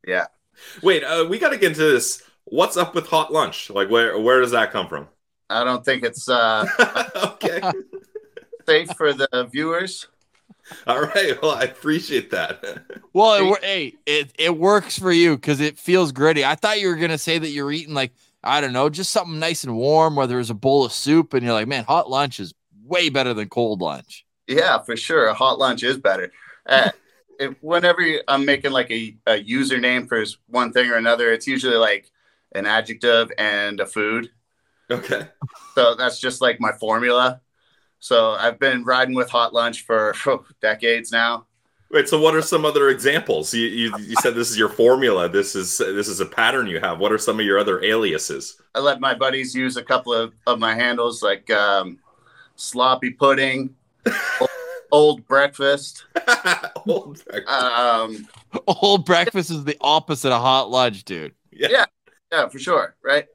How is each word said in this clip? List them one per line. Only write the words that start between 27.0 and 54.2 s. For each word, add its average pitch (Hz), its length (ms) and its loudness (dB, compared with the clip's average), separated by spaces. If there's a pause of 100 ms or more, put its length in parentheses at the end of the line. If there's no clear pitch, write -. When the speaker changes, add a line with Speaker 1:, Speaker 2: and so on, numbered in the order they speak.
Speaker 1:
<laughs> - 240 -20
if, 139 220 -4
whenever 175 420 2
you, 160 240 0
I'm 139 180 0
making, 139 280 0
like, 120 180 0
a, 113 260 -6 (120)
a 107 160 2
username 123 640 -2
for 113 140 0
s-, - 140 -8 (120)
one 120 240 -2
thing 123 180 2
or 117 60 0
another, 117 360 2
it's 113 140 -2
usually, 127 300 0
like, 107 340 2 (420)
an 98 140 -6
adjective 113 720 0
and 104 400 -2
a 98 80 -4
food. 110 440 -4 (600)
Speaker 2:
Okay. - 380 -6 (480)
Speaker 1:
So 120 180 4
that's 120 240 -4
just, 127 220 -6
like, 120 200 0
my 107 120 0
formula. 123 680 0 (600)
So 113 320 2
I've 113 260 -2
been 131 240 0
riding 127 320 0
with 123 160 -2
Hot 117 240 0
Lunch 117 320 -2
for, 107 280 2
<laughs> - 0 -
for - 300 -2 (160)
decades 113 520 0
now. 117 340 0 (440)
Speaker 2:
Wait, 143 180 2
so 156 100 2
what 156 160 4
are 156 80 2
some 156 220 0
other 147 240 4
examples? 127 640 0
You, 117 140 0
you, 113 320 -4
you 110 160 -6
said 120 180 2
this 117 160 -2
is 110 80 -4
your 107 120 2
formula. 117 580 4
This 98 260 0
is, 92 240 -4
this 101 300 -2
is 92 100 -8
a 95 80 -2
pattern 120 400 0
you 82 140 -6
have. 85 180 -4
What 104 140 0
are 110 60 0
some 110 200 -2
of 107 80 0
your 98 100 4
other 101 280 2
aliases? 95 760 -2 (140)
Speaker 1:
I 131 60 -2
let 139 200 0
my 131 140 -2
buddies 131 400 -4
use 127 220 -4
a 120 60 -8
couple 127 300 -2
of, 113 200 -2 (140)
of 120 120 0
my 113 160 -2
handles, 120 480 -2
like, 101 300 -2
um, 98 460 0 (580)
Sloppy 127 540 -2
Pudding, 135 680 0 (140)
Speaker 2:
<laughs> - 160 -10 (340)